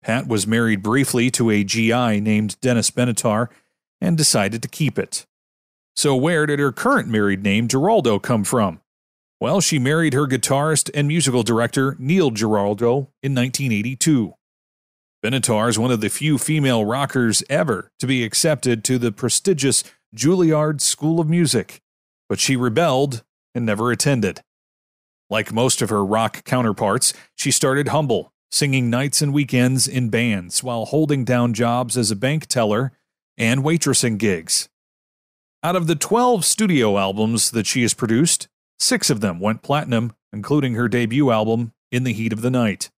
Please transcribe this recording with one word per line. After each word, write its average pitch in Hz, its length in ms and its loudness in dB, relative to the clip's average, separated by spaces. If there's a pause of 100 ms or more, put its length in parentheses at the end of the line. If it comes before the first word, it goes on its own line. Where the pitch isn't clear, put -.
Pat 120 240 -4
was 107 180 0
married 110 380 0
briefly 123 480 0
to 113 180 0
a 104 140 2
G 113 300 0
I 117 260 0
named 107 400 -2
Dennis 120 320 0
Benatar 120 560 0 (540)
and 175 160 0
decided 113 440 0
to - 60 -12
keep - 320 -2
it. - 260 -8 (720)
So 143 180 0
where 151 320 2
did 147 140 0
her 143 140 0
current 233 340 0
married 101 360 0
name, 107 260 0
Giraldo, 139 500 2
come 113 240 0
from? 98 380 -2 (580)
Well, 170 220 0
she 156 180 0
married 147 340 2
her 143 140 2
guitarist 139 680 0
and 147 140 0
musical 131 360 2
director, 120 540 0
Neil 151 320 2
Giraldo, 110 840 0 (100)
in 139 100 -2
nineteen 127 380 -2
eighty-two. 117 600 0 (920)
Benatar 113 460 0
is 107 100 0
one 127 120 2
of 113 100 0
the 104 80 -2
few 147 280 0
female 135 460 0
rockers 120 680 0
ever 139 400 -2 (100)
to - 60 -4
be 127 200 0
accepted 120 580 0
to 127 160 0
the 117 140 -2
prestigious 135 720 0 (280)
Juilliard 156 680 2
School 165 400 0
of 151 80 -2
Music, 160 520 0 (460)
but 101 140 -4
she 135 160 0
rebelled 131 640 0 (320)
and 120 100 -2
never 110 280 0
attended. 113 480 0 (840)
Like 107 240 -2
most 120 300 0
of 107 80 -2
her 104 160 0
rock 107 380 0
counterparts, 113 680 0 (240)
she - 140 -4
started 135 380 0
humble, 123 440 -2 (200)
singing 135 400 0
nights 139 320 -2
and 143 100 0
weekends 131 540 2
in 123 240 -2
bands 110 520 -2
while 117 220 -4
holding 143 400 0
down 120 300 0
jobs 120 420 -2
as 110 140 0
a 107 40 -2
bank 139 300 -2
teller 117 460 0 (440)
and 120 280 0
waitressing 135 560 0
gigs. 92 500 -2 (920)
Out 175 120 0
of 175 120 0
the 165 80 2
twelve 233 500 2
studio 127 540 2
albums 104 520 0
that 110 140 0
she - 160 -2
has 113 140 0
produced, 120 520 0 (300)
six - 320 0
of 117 120 0
them 90 180 -2
went 107 240 -2
platinum, 127 500 -2 (180)
including 127 440 -2
her 120 120 0
debut 120 440 2
album, 113 420 0 (180)
In 123 120 -2
the 123 100 -2
Heat 113 180 -4
of 110 120 -6
the 127 80 0
Night. 117 480 -2